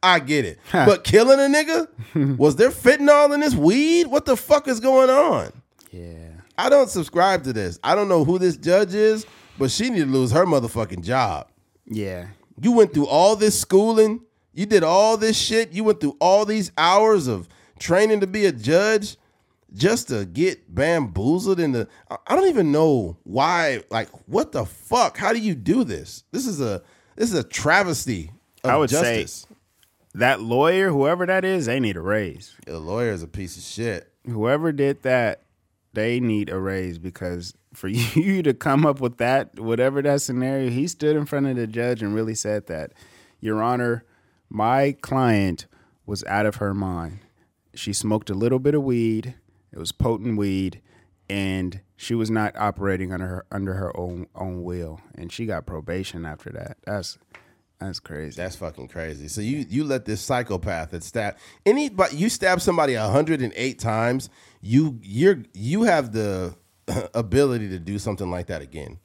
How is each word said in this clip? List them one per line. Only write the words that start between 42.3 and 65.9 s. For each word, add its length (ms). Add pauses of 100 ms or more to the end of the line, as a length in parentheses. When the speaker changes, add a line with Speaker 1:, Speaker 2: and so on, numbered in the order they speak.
Speaker 2:
said 340
that, 240 (480)
"Your 220
Honor, 420 (440)
my 540
client 640 (400)
was 180
out 220
of 100
her 160
mind. 460 (560)
She 180
smoked 380
a 40
little 240
bit 160
of 80
weed. 520 (360)
It 80
was 140
potent 460
weed, 420 (480)
and 520 (160)
she 180
was 160
not 260
operating 560
under 140
her, 260
under 220
her 220
own, 380
own 280
will." 380 (140)
And 180
she 140
got 200
probation 580
after 260
that. 360
That's, 320 (600)
that's 220
crazy. 360
Speaker 1:
That's 200
fucking 320
crazy. 400
So 120
you, 280
you 160
let 220
this 160
psychopath 680
that 140
stab 320 (300)
anybody, 500
you 140
stab 300
somebody 340
a 120
hundred 360
and 140
eight 220
times, 520 (320)
you, 400
you're, 400 (100)
you 320
have 280